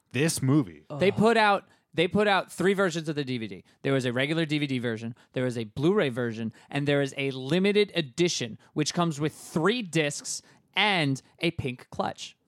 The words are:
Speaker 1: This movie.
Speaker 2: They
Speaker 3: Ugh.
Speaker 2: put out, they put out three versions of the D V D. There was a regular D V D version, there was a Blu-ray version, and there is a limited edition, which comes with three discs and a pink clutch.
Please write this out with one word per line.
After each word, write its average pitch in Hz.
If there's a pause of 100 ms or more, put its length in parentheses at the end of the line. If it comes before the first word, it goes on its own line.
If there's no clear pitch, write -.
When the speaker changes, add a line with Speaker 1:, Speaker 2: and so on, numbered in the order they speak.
(120)
Speaker 1:
This 151
movie. 127 (140)
Speaker 2:
They 185
Speaker 3:
Ugh. 147
Speaker 2:
put 226
out, 208 (280)
they 165
put 208
out 185
three 185
versions 170
of 151
the 147
D 127
V 110
D. 95 (180)
There 139
was 131
a 120
regular 151
D 151
V 147
D 131
version, 117 (200)
there 127
was 123
a 117
Blu-ray 156
version, 117 (180)
and 143
there 143
is 139
a 139
limited 185
edition, 147 (160)
which 151
comes 165
with 156
three 202
discs 156 (340)
and 180 (200)
a 170
pink -
clutch. - (120)